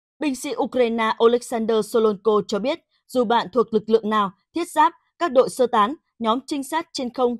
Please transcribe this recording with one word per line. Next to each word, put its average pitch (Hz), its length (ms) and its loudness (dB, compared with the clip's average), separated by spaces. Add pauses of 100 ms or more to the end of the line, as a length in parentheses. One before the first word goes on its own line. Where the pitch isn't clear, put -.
(180)
Binh 269 180 -4
sĩ 285 200 -8
Ukraine 233 560 0 (120)
Oleksandr 233 480 0 (120)
Solonko 214 640 0
cho 208 100 -2
biết, 277 220 -2 (260)
dù 247 180 0
bạn 220 280 0
thuộc 226 220 0
lực 214 160 -2
lượng 220 200 2
nào, 208 220 0 (220)
thiết 339 160 -4
giáp, 311 220 4 (260)
các 339 140 -2
đội 254 160 4
sơ 247 180 0
tán, 233 280 0 (240)
nhóm 226 280 0
trinh 277 180 -6
sát 330 280 -6
trên 247 220 -8
không 247 240 0